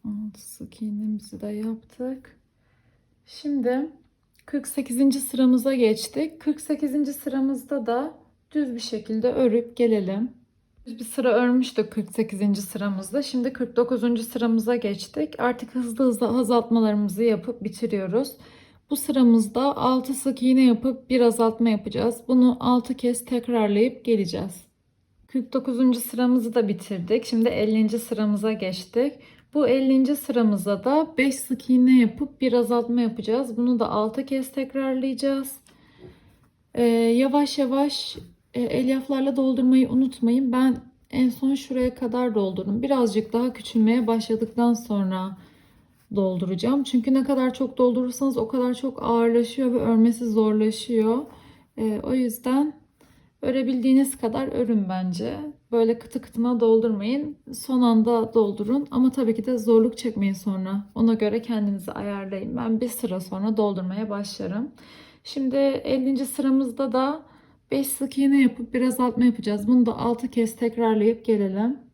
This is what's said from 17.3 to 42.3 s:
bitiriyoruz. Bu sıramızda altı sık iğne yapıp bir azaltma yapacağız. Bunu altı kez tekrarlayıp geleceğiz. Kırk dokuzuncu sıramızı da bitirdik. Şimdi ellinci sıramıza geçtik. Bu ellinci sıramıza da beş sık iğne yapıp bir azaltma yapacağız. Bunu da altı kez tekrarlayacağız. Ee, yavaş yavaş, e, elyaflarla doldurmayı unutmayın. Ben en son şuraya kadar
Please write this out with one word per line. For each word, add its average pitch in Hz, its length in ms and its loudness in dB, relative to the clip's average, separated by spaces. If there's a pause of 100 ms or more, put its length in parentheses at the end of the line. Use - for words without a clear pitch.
bitiriyoruz. 208 720 -4 (520)
Bu 285 60 -2
sıramızda 240 840 2
altı 254 360 0
sık 254 300 -4
iğne 262 200 6
yapıp 247 460 2
bir 247 120 2
azaltma 226 480 2
yapacağız. 214 580 -2
Bunu 247 320 6
altı 247 340 0
kez 240 320 -2
tekrarlayıp 233 800 0
geleceğiz. 196 600 -2 (640)
Kırk - 260 -6
dokuzuncu 254 460 2
sıramızı 240 560 0
da 220 120 2
bitirdik. 202 580 -2
Şimdi 226 240 2
ellinci 220 500 0
sıramıza 214 540 -2
geçtik. 208 600 -4 (400)
Bu 285 140 2
ellinci 262 480 4
sıramıza 202 680 0
da 311 240 2 (100)
beş 269 180 2
sık - 340 -8
iğne 254 300 8
yapıp 233 420 0
bir 247 120 2
azaltma 240 480 2
yapacağız. 226 560 -2
Bunu 240 220 2
da 220 100 0
altı 220 360 -2
kez 269 260 -4
tekrarlayacağız. 269 1040 -4 (1160)
Ee, 240 100 0
yavaş 240 720 2
yavaş, 277 600 -2 (360)
e, 247 80 -4
elyaflarla 262 760 -2
doldurmayı 262 540 4
unutmayın. 254 640 0
Ben 254 240 2 (360)
en 254 180 2
son 269 260 0
şuraya 254 400 -4
kadar 247 400 -2